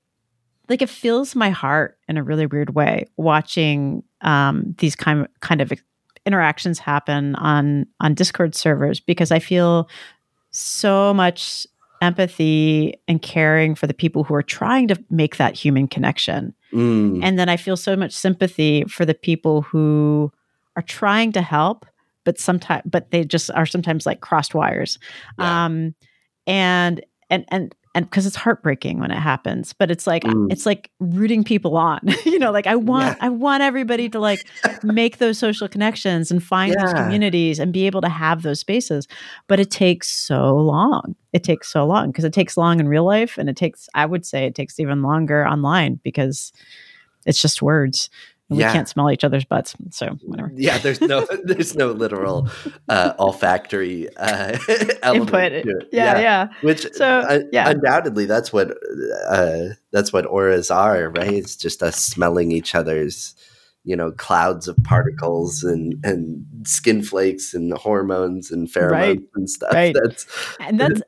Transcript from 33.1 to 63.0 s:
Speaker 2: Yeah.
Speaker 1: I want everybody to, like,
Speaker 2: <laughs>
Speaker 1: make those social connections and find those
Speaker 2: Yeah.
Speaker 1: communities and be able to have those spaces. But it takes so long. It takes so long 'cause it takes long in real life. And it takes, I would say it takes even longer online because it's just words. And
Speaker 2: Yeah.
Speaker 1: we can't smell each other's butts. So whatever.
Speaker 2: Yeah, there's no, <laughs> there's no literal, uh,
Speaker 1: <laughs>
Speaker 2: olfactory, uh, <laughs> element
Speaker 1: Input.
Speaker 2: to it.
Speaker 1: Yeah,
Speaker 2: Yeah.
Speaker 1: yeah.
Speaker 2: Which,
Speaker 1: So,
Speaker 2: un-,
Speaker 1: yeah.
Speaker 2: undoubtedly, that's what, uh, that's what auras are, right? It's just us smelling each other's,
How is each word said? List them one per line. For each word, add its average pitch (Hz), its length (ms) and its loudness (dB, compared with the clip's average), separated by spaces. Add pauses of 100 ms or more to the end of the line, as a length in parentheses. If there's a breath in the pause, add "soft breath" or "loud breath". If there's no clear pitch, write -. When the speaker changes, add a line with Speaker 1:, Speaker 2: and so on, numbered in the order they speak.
Speaker 2:
Yeah. - 80 -4
Speaker 1:
I 247 40 0
want 277 340 0
everybody 240 460 -2
to, 220 100 -6
like, 208 280 -2 (160 loud breath)
Speaker 2:
<laughs> - 200 -4
Speaker 1:
make 220 340 0
those 226 220 0
social 208 280 -2
connections 196 640 -2
and 175 140 0
find 185 320 2
those 190 180 2
Speaker 2:
Yeah. 147 120 2
Speaker 1:
communities 175 540 2
and 170 140 -2
be 190 140 2
able 190 140 -2
to 170 80 2
have 160 340 -2
those 147 160 -2
spaces. 180 480 -2 (400 loud breath)
But 196 120 4
it 196 120 0
takes 180 380 2
so 135 480 0
long. 156 580 2 (180)
It 175 100 2
takes - 280 -2
so 147 160 2
long 175 260 0
'cause 160 120 -4
it 156 80 -2
takes 185 220 0
long 170 240 4
in 151 80 2
real 151 180 4
life. 214 340 0
And 147 100 -2
it 131 60 -4
takes, - 400 -4
I 147 100 2
would 170 220 -4
say 135 180 -2
it 127 80 -2
takes - 260 -8
even 143 220 0
longer 147 460 2
online 147 560 0
because - 500 -4 (720 loud breath)
it's - 160 2
just - 220 0
words. 143 460 0 (400 loud breath)
And - 80 -2
Speaker 2:
Yeah. 110 120 4
Speaker 1:
we 113 60 2
can't 139 120 0
smell 143 240 2
each 131 140 0
other's 139 180 0
butts. - 320 -4 (140)
So - 340 -8
whatever. - 320 -10
Speaker 2:
Yeah, 135 220 2
there's 139 240 0
no, 139 340 2
<laughs> - 80 -8
there's 165 320 -2
no 135 160 2
literal, 101 560 -2 (400 loud breath)
uh, 90 280 4
Speaker 1:
<laughs> - 40 -6
Speaker 2:
olfactory, 92 960 0
uh, 101 420 -4 (220)
<laughs> - 240 -2
element 123 300 2
Speaker 1:
Input. 180 300 2
Speaker 2:
to 110 60 -4 (100)
it. - 120 -12
Speaker 1:
Yeah, 233 240 4
Speaker 2:
Yeah. 202 60 2
Speaker 1:
yeah. 208 260 2 (140 loud breath)
Speaker 2:
Which, 156 320 2
Speaker 1:
So, 262 340 2
Speaker 2:
un-, 143 240 2
Speaker 1:
yeah. 123 160 4
Speaker 2:
undoubtedly, 139 580 2
that's 110 280 0
what, 95 240 0 (500)
uh, 87 440 0 (200)
that's 101 220 0
what 92 140 2
auras 95 440 2
are, 92 380 2
right? 87 240 -2
It's - 240 -6
just - 260 -8
us 82 180 -2
smelling 87 520 0
each 82 200 -4
other's, 78 640 -4 (480 soft breath)